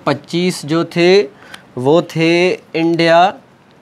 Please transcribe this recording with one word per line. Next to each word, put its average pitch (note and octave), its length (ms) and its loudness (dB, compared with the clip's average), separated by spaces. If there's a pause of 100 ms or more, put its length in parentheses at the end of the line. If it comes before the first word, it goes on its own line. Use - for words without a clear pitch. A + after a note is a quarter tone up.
पच्चीस E3+ 600 -4
जो D#3+ 200 -2
थे F3 360 2 (560)
वो C#3+ 240 2
थे E3+ 520 0
India, E3 800 0 (480)